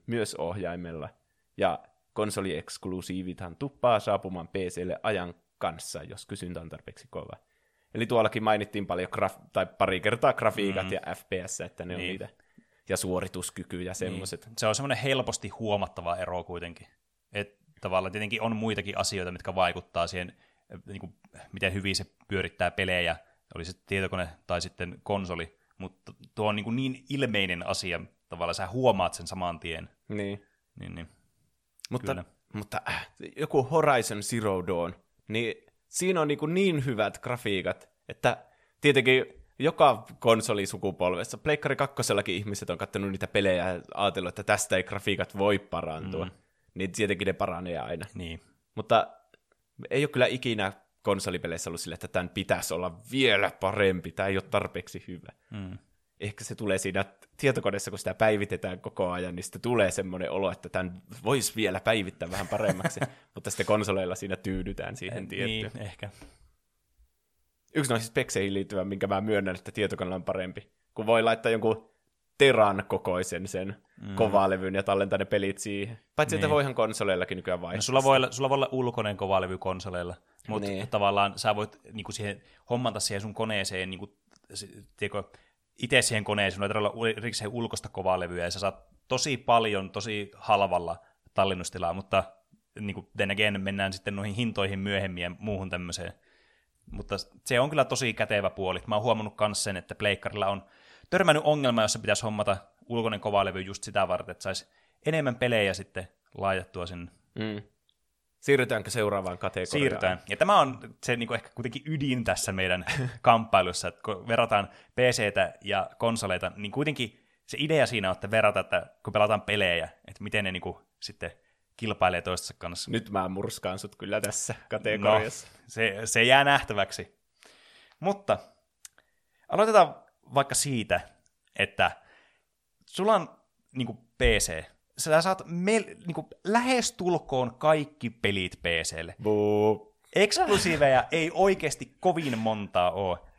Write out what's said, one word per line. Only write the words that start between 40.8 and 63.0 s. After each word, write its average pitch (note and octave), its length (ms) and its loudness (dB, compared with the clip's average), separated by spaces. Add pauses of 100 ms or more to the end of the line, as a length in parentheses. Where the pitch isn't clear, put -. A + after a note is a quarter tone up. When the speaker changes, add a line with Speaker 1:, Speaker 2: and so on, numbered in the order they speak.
Speaker 1:
Pleikkari D3 380 0
kakkosellakin G#2+ 580 0
ihmiset G2+ 360 -6
on F2 80 -2
kattonut G2 320 -4
niitä F#2+ 160 -4
pelejä F#2 480 2
ja F2 60 -8 (140)
ajatellut, F#2 340 0
että G2 160 -8
tästä G2+ 320 2
ei F#2 60 2
grafiikat G2 560 -4
voi G2+ 200 4
parantua. E2 640 -6
Speaker 2:
Mm. F#2 60 -10 (440)
Speaker 1:
Niin F#2 180 -6
tietenkin G2 340 0
ne F#2+ 60 2
paranee F2 460 -4
aina. C#2 360 -6
Speaker 2:
Niin. E2 260 -10 (340)
Speaker 1:
Mutta A2 320 2 (840)
ei C#3 140 0
ole C#3+ 40 -4
kyllä B2 180 4
ikinä G#2+ 460 -2 (300)
konsolipeleissä F2 680 -2
ollut E2+ 100 -8
sille, E2 140 -8
että - 140 -12
tän F2+ 200 -2
pitäisi F2+ 460 -2
olla F2 240 -4 (140)
vielä G#2+ 380 4 (100)
parempi, F#2+ 520 2
tää G2 140 -2
ei G2 100 0
ole F#2+ 140 -2
tarpeeksi - 580 -4
hyvä. F2+ 240 -16 (180)
Speaker 2:
Mm. F#2+ 280 -10 (420)
Speaker 1:
Ehkä G2+ 240 -10
se - 100 -10
tulee G2 240 0
siinä F#2+ 260 -2 (320)
tietokoneessa, G2+ 540 0
kun G2 80 -10
sitä F#2+ 160 -6
päivitetään G2 640 0
koko - 300 -2
ajan, F2+ 260 -6
niin F#2 80 -8
sitten - 180 -12
tulee A2+ 280 4
semmoinen F#2 400 -4
olo, F#2 220 0
että F2 160 -12
tän F#2 340 -4 (220)
vois B2 320 0
vielä G2 240 0
päivittää F#2 500 0
vähän F#2 180 -4
paremmaksi, G#2 520 0 (160)